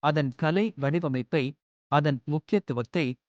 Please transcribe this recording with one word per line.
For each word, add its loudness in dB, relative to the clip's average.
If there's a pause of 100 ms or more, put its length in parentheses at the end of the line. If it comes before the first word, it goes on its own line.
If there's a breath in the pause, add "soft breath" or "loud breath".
அதன் 2
கலை 2 (100)
வடிவமைப்பை, 0 (480)
அதன் 2
முக்கியத்துவத்தை -2 (220)